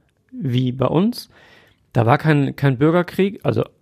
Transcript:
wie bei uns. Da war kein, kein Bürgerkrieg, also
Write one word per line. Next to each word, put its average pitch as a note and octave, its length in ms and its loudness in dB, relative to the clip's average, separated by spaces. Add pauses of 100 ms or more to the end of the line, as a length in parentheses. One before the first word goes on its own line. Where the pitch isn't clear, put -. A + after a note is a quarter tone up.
(340)
wie B2+ 400 -2
bei B2+ 140 -2
uns. G3+ 420 -2 (640)
Da A#2 120 2
war C3 120 4
kein, C#3+ 400 0
kein C3+ 200 2
Bürgerkrieg, F3 680 0
also - 200 0 (180)